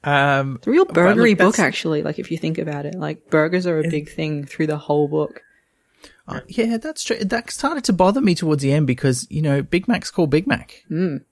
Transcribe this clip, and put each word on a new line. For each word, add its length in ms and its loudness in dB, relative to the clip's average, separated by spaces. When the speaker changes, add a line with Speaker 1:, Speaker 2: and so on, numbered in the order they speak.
Speaker 1:
Um, 520 2
Speaker 2:
It's 100 -10
a 40 0
real 140 4
Speaker 1:
but 100 -4
look, 100 6
Speaker 2:
burgery 180 6
book, 220 4
Speaker 1:
that's 20 0
Speaker 2:
actually, 440 0
like, 160 -6
if 120 -10
you 80 -2
think 200 -4
about 280 -6
it. 80 -8
Like, 360 -8
burgers 360 2
are 120 0
a 60 0
Speaker 1:
It 60 -2
Speaker 2:
big 200 -6
thing 340 -6
through 240 -4
the 80 -2
whole 320 0
book. 340 -4
Speaker 1:
Uh, 200 -10
yeah, 280 0
that's 260 -8
true. 160 -2
That 320 -4
started 340 -4
to 80 2
bother 280 4
me 140 2
towards 280 0
the 100 2
end 140 2
because, 440 0
you 120 -4
know, 200 0
Big 260 -2
Mac's 220 -2
called 200 0
Big 160 2
Mac. 440 -6
Speaker 2:
Mm. 420 -4